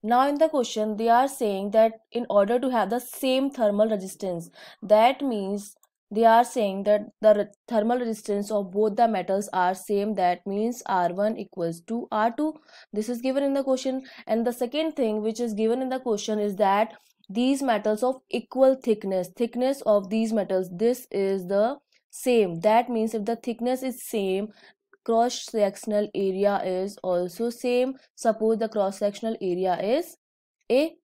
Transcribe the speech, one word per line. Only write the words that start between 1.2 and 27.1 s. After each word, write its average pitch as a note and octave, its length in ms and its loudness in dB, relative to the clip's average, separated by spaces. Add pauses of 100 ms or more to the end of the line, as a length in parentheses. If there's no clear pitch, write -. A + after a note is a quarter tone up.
saying G3+ 460 -4
that A3 220 4 (180)
in A#3+ 180 -4
order G#3 300 4
to C4 100 -2
have G#3+ 200 0
the F#3+ 100 -2
same C4+ 500 -2
thermal A3 380 2
resistance, F#3 600 -6 (320)
that A3 380 6
means G3+ 540 -4 (380)
they A3 140 4
are A3+ 180 8
saying G3+ 400 -4
that G#3 160 4 (200)
the G#3+ 140 4
re-, G#3 220 -4 (100)
thermal A#3 320 0
resistance G#3+ 540 -4
of G3 180 -2
both G#3 240 0
the A#3 140 4
metals G3 440 -2
are F#3 220 2
same, G3+ 400 -2
that F3+ 320 0
means A3 400 -4
R F3+ 260 0
one G#3 260 -2
equals E3+ 500 -6
to A#3 240 -6
R A3 240 2
two. D4+ 180 -2 (380)
This G#3+ 160 -6
is A#3+ 120 -6
given C4 220 -2
in C#4 120 0
the C#4 100 -2
question. C4 380 -2 (260)
And A3+ 180 0
the A#3+ 60 -2
second D4 400 -4
thing A3 300 -2
which A3 180 -4
is A#3 140 -4
given A3+ 280 0
in C4 60 -4
the C4 100 -4
question A3 400 -2
is G#3 180 -2
that G3+ 360 2 (360)
these B3+ 320 0
metals G#3+ 440 0
of C4 160 -2 (100)
equal C4 460 2
thickness, G3 600 -2
thickness B3 480 -2
of G3+ 260 2
these A3 220 0
metals, F#3+ 400 0
this A#3 380 -2
is G3 380 -2
the G#3+ 280 0 (320)
same. G3+ 520 0
That A3 280 4
means A3+ 260 -2
if G#3+ 100 -4
the A#3 100 -2
thickness B3 480 -4
is B3+ 240 -8
same, G3 440 -2 (540)
cross-sectional G#3+ 1080 0
area G3 500 0
is F#3+ 380 -4
also F3+ 480 -2